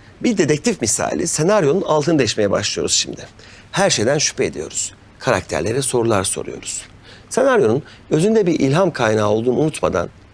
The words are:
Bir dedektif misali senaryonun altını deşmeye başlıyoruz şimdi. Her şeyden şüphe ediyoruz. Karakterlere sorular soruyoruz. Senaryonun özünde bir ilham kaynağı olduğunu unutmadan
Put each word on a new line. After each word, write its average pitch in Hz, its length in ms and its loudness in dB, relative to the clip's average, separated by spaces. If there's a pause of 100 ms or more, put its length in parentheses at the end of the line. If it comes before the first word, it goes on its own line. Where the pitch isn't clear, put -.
(220)
Bir 233 160 2
dedektif - 420 0
misali 104 460 -2
senaryonun 175 560 2
altını 156 360 2
deşmeye 104 320 0
başlıyoruz - 420 -2
şimdi. - 340 -4 (460)
Her 185 180 2
şeyden 127 280 0
şüphe - 260 -2
ediyoruz. - 500 -6 (240)
Karakterlere 104 640 -2
sorular 113 420 0
soruyoruz. - 600 -8 (440)
Senaryonun 156 540 2 (280)
özünde 202 360 2
bir 165 140 0
ilham 151 300 2
kaynağı 110 380 2
olduğunu 113 300 2
unutmadan 90 500 0 (260)